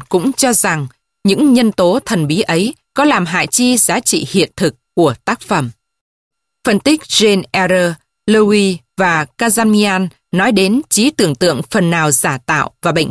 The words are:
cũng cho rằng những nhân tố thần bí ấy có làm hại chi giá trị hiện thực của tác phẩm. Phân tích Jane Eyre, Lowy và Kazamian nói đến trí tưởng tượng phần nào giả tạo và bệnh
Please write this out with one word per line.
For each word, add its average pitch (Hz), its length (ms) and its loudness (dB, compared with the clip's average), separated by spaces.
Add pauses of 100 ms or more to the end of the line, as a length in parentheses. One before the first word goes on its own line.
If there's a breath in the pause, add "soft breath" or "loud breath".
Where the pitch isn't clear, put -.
cũng 190 240 -2
cho 254 200 0
rằng 165 340 -2 (380)
những 247 280 2
nhân 240 200 4
tố 190 320 2
thần 170 220 -2
bí 156 140 -2
ấy 190 340 -2 (200)
có 277 100 0
làm 226 220 0
hại 160 200 -2
chi 247 300 0
giá - 240 0
trị - 300 -2
hiện 175 260 0
thực 165 180 -2 (200)
của 156 200 2 (100)
tác 226 160 -4
phẩm. 143 300 -4 (920)
Phân 208 160 0
tích 302 220 2
Jane 202 400 0 (100)
Eyre, 180 420 0 (320)
Lowy 208 500 2 (200)
và 165 300 0 (120)
Kazamian 208 680 0 (240)
nói 190 200 2
đến 196 360 2
trí 233 220 0
tưởng 170 240 0
tượng 147 360 -2
phần 170 200 0
nào 160 200 0
giả 143 280 -2
tạo 151 320 -4 (120)
và 170 100 0
bệnh 151 180 -2